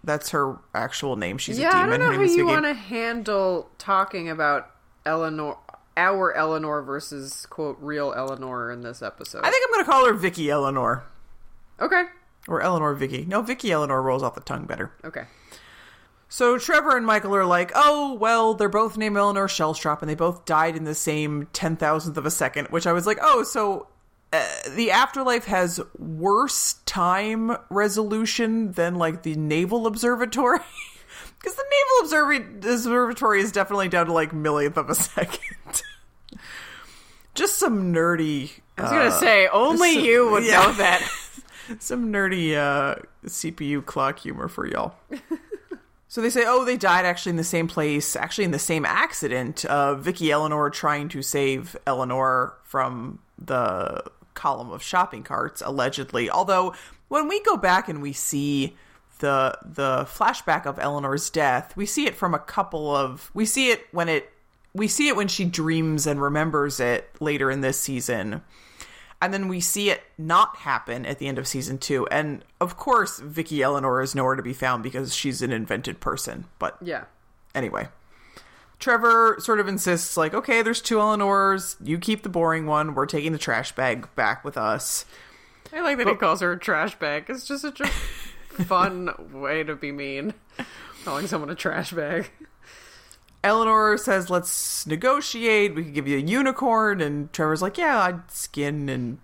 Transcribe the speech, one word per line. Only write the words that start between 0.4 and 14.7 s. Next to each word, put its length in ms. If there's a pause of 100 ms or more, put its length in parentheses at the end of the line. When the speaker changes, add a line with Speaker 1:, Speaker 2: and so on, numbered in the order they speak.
Speaker 1:
actual 420
name. 220
She's 200
Speaker 2:
Yeah, 100
Speaker 1:
a 40
demon. 160
Speaker 2:
I 20
don't 100
know 60
Speaker 1:
Her 60
Speaker 2:
how 60
Speaker 1:
name 80
is 100
Speaker 2:
you 80
Speaker 1:
Vicky. 100
Speaker 2:
wanna 200
handle 920 (100)
talking 520
about 400 (340)
Eleanor, 540 (380)
our 380
Eleanor 480
versus, 640
quote, 340
real 360
Eleanor 540
in 120
this 200
episode. 420
Speaker 1:
I 60
think 160
I'm 80
gonna 100
call 220
her 80
Vicky 340
Eleanor. 540 (760)
Speaker 2:
Okay. 240 (420)
Speaker 1:
Or 160
Eleanor 320
Vicky. 320
No, 160
Vicky 300
Eleanor 280
rolls 220
off 120
the 60
tongue 240
better. 280 (120)